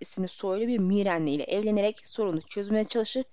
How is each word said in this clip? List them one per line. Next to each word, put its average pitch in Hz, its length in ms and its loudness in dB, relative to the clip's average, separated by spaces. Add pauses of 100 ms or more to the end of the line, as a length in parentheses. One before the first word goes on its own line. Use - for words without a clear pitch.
isimli - 280 -4
soylu 202 380 -2
bir 240 120 2
Mirenli 185 520 2
ile 143 140 0
evlenerek 208 640 0
sorunu 175 340 -2
çözmeye 208 420 0
çalışır 233 480 -2